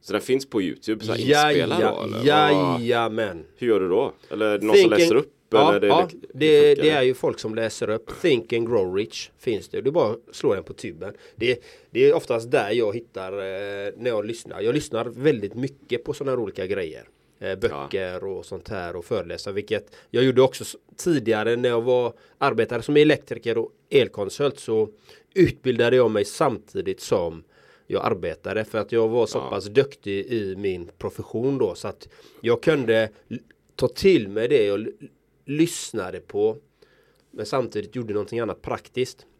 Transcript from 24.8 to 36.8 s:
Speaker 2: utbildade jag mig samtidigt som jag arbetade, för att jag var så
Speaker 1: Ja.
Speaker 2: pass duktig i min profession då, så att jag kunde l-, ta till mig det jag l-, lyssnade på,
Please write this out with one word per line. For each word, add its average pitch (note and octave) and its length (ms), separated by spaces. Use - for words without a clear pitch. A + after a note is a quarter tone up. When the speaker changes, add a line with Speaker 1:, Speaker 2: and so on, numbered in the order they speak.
Speaker 2:
utbildade B2+ 640
jag A#2+ 160
mig G#2 140
samtidigt G2 760
som E2 420
jag F#2+ 180
arbetade, F#2+ 600
för - 120
att G#2 140
jag A2+ 160
var A2+ 180
så G#2+ 120
Speaker 1:
Ja. C2+ 120
Speaker 2:
pass G2+ 160
duktig G#2 600
i G2+ 320
min F#2 400
profession A#2 600
då, A2 180
så - 120
att - 200
jag A#2 220
kunde A2+ 460
l-, A2+ 100
ta C3 120
till D#3+ 400
mig A2 200
det B2+ 180
jag G2+ 140
l-, A2 120
lyssnade A#2 760
på, G#2 380